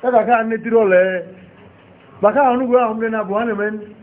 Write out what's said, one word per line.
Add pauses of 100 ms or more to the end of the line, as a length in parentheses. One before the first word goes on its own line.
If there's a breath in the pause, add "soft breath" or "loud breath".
ka
ka
ka
ne
tiro
le. (960)
Ba
ka
onu
gu
a
omle
na
buwa
ne
men. (240)